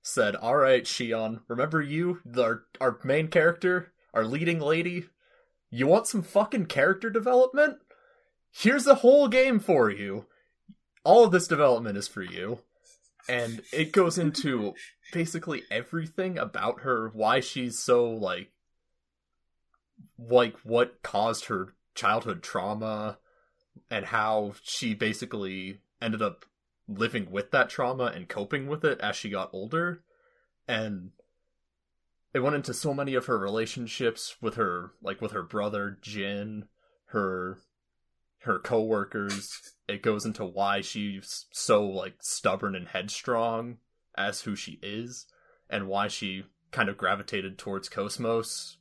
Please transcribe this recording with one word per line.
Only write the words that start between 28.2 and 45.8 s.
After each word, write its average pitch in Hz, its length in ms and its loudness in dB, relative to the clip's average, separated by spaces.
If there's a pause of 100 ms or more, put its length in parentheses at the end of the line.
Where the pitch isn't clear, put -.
coping 135 380 -6
with 151 180 -6
it 147 160 2
as 104 140 -2
she - 160 -10
got 95 220 -4
older. 160 500 -6 (640)
And 107 440 -6 (1200)
it 135 60 2
went 143 160 0
into 135 180 -6
so 147 200 -4
many 139 200 -4
of 123 120 0
her 120 120 0
relationships 113 1040 -4
with 110 140 -6
her, 90 380 -4 (100)
like, 98 180 -8
with 107 120 -6
her 101 100 -4
brother, 101 580 -4
Jin, 104 640 -8 (420)
her, 95 520 -4 (840)
her - 180 -2
coworkers. 104 1160 -2 (140)
It 98 140 -6
goes 104 220 0
into 107 200 -6
why 98 380 0
she's 101 720 -8
so, 104 340 4
like, 95 340 -6
stubborn 98 560 -2
and 87 120 -10
headstrong 113 880 -4 (380)
as 101 260 -4
who 104 120 -6
she - 280 -14
is, 117 440 -12 (420)
and 101 200 -6